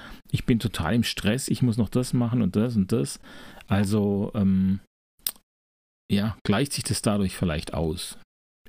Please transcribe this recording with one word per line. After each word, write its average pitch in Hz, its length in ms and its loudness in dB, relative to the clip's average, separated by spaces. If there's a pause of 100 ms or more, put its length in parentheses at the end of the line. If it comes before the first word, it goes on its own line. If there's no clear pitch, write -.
(320)
„Ich - 140 -2
bin 117 140 4
total 101 360 -2
im 117 80 4
Stress, - 440 -2
ich - 140 0
muss 117 160 2
noch 107 120 0
das 127 240 -2
machen 120 280 2
und 95 140 0
das 117 200 2
und 95 160 2
das.“ 131 280 -2 (480)
Also, 101 680 2
ähm, 95 460 2 (1300)
ja, 101 320 0
gleicht 143 300 2
sich - 100 -4
das - 200 -4
dadurch 101 320 2
vielleicht 80 400 -2
aus? - 420 -4 (520)